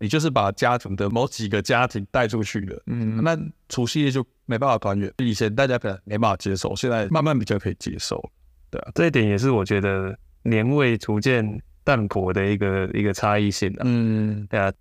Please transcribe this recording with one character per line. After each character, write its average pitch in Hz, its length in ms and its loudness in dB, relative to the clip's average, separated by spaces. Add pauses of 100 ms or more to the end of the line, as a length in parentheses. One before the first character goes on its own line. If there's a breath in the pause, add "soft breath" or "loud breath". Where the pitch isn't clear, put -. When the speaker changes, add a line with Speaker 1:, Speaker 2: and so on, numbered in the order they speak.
Speaker 1:
你 110 80 -2
就 156 100 2
是 156 100 2
把 113 220 2
家 120 260 2
庭 98 200 -6
的 101 120 0
某 117 200 0
几 110 200 -6
个 101 140 0
家 123 240 2
庭 107 240 -4
带 127 160 2
出 110 160 -2
去 104 200 -4
了。 95 240 -10
Speaker 2:
嗯。 113 360 -2
Speaker 1:
那 165 160 0 (300)
除 123 180 -2
夕 151 160 0
夜 139 80 2
就 131 160 0 (200)
没 117 120 -2
办 139 100 0
法 120 80 2
团 101 220 0
圆， 101 200 -4
以 120 140 2
前 107 220 0
大 139 140 2
家 123 100 2
可 113 100 -4
能 95 160 -4
没 104 140 -4
办 110 140 2
法 95 40 0
接 98 200 -2
受， 92 180 -4
现 123 160 -2
在 113 180 0
慢 160 140 0
慢 147 160 2
比 117 60 -2
较 104 160 -2
可 95 100 -4
以 90 80 -6
接 - 180 -8
受， - 240 -6 (500)
对 - 100 -8
啊。 - 160 -12
Speaker 2:
这 170 100 4
一 165 40 4
点 135 140 4
也 101 140 2
是 131 140 2
我 104 120 4
觉 98 160 2
得 95 360 -2 (260)
年 113 260 2
味 131 300 2
逐 107 220 -2
渐 107 400 0 (220)
淡 120 240 2
薄 95 260 0
的 98 140 2
一 101 100 2
个， 95 380 0
一 107 80 0
个 101 100 0
差 104 280 0
异 104 100 2
性 95 200 -2
啊。 - 160 -8
Speaker 1:
嗯。 110 640 0
Speaker 2:
对 107 120 0
啊， 98 200 2